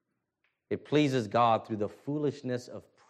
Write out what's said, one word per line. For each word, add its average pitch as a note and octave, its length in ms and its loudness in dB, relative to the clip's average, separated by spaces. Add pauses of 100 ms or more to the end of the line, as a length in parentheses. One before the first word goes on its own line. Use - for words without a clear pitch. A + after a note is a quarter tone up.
(680)
It - 160 -4
pleases C3 440 2
God A2+ 360 4
through A2+ 120 -4
the G2+ 120 -2
foolishness C#3 760 -6
of G#2 160 -14 (280)